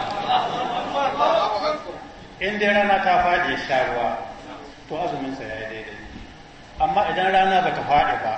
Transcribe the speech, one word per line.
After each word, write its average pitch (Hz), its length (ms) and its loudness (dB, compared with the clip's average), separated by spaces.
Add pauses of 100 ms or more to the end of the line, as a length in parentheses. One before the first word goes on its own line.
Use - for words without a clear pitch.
(2500)
In 208 200 -2
dai 208 140 2
rana 202 300 4
ta 180 200 4
faɗi 175 280 2
ya - 60 -2 (100)
sha 135 100 2 (140)
ruwa, 117 260 0 (720)
to, 156 80 -8
azumin 143 400 -4
sa 131 80 -10
ya 110 140 -8
yi 110 260 -10
daidai. 104 140 -14 (800)
Amma 170 320 2
idan 185 220 2
rana 190 280 6
bata 143 200 0
faɗi 143 420 4
ba, 110 140 -2